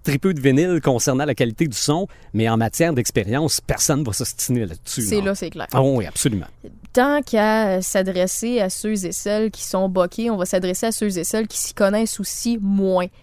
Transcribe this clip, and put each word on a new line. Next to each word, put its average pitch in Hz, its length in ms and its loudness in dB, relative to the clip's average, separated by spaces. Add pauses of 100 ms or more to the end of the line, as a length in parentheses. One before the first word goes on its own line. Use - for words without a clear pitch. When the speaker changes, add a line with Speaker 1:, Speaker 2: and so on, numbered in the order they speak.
Speaker 1:
tripeux 151 280 2
de 147 80 -4
vinyle 147 420 4
concernant 131 420 2
la 139 100 0
qualité 123 320 0
du 120 100 -4
son, 170 300 0 (260)
mais 110 160 2
en 113 80 4
matière 131 380 2
d'expérience, 123 680 0
personne - 440 0
va 107 80 -2
s'ostiner - 540 -2
là-dessus, - 360 -6
Speaker 2:
C'est 202 160 0
Speaker 1:
là. 196 80 0
Speaker 2:
là, 196 80 0
c'est 175 160 -6
clair. 147 220 -10
Speaker 1:
Ah 135 100 4
oui, 131 240 2
absolument. 101 400 -2 (460)
Speaker 2:
Tant 285 300 4
qu'à, 214 500 2
euh, 185 100 0
s'adresser 190 760 0
à 190 100 0
ceux 214 340 -4
et 170 80 -6
celles 214 380 -2
qui - 140 -12
sont 190 240 0
boqués, 185 420 0
on 214 60 0
va 185 100 -2
s'adresser 185 400 -2
à 226 60 0
ceux 202 260 -2
et 170 60 -4
celles 214 240 -2
qui - 100 -8
s'y - 160 -6
connaissent 214 460 0
aussi 233 420 -4
moins. 190 440 2 (160)